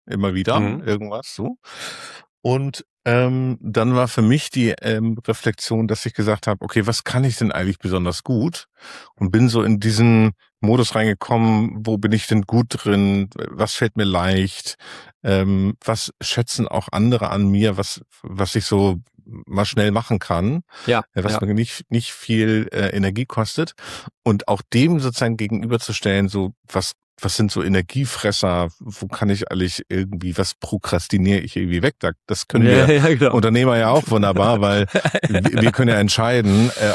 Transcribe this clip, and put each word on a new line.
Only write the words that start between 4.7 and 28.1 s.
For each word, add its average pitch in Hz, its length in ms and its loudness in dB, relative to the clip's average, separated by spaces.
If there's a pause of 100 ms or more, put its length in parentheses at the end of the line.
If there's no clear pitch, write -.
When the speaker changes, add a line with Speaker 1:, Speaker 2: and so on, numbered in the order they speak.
Speaker 1:
ähm, 110 440 -2
Reflexion, 113 600 -2
dass 110 180 -4
ich 117 80 -6
gesagt 107 340 -2
habe, 101 180 -2
okay, 104 200 0
was 117 200 -2
kann 127 180 0
ich 127 140 0
denn 104 160 0
eigentlich 92 260 -2
besonders 90 440 -2
gut? 127 420 -2 (500)
Und 95 160 -2
bin 117 160 6
so 113 160 2
in 107 160 2
diesen 110 540 4 (260)
Modus 113 340 2
reingekommen, 110 920 0
wo 113 120 0
bin 104 140 0
ich 110 160 0
denn 107 140 2
gut 110 280 0
drin? 101 640 0
Was - 400 -4
fällt 113 200 -2
mir 110 80 0
leicht? 95 720 0 (480)
Ähm, 98 600 2
was - 360 -4
schätzen - 480 -4
auch - 240 -6
andere 110 380 0
an 101 180 0
mir, 101 300 2
was, - 240 -6 (200)
was 92 340 -4
ich 107 100 -2
so 98 340 2 (260)
mal - 400 -6
schnell 104 260 0
machen 110 280 -2
kann, 107 420 -2 (240)
Speaker 2:
Ja, 117 160 2 (120)
Speaker 1:
äh, 92 100 -2
was 104 100 0
Speaker 2:
ja. 104 120 -2
Speaker 1:
mir 104 100 0
nicht, - 340 -4
nicht 117 240 -2
viel, 110 580 0
äh, 98 240 -2
Energie 101 300 -2
kostet. - 480 -4 (500)
Und 104 240 0
auch 101 140 0 (120)
dem 151 260 4
sozusagen 120 360 -2
gegenüberzustellen, 107 920 -2
so 98 240 -4 (180)
was, - 220 -4 (260)
was - 160 -4
sind 107 160 0
so 92 120 -2
Energiefresser, 95 1040 -2 (120)